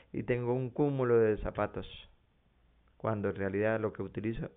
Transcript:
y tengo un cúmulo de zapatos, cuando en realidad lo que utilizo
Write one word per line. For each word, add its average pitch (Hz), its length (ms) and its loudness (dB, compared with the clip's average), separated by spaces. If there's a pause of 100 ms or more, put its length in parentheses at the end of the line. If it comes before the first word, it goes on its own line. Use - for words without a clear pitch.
(120)
y 131 120 -6
tengo 123 300 0
un 127 180 -2
cúmulo 131 480 4
de 107 180 6
zapatos, 101 500 -4 (1120)
cuando 104 320 -2
en 95 60 -2
realidad 101 440 0
lo 107 140 -2
que - 80 -10
utilizo 110 560 -6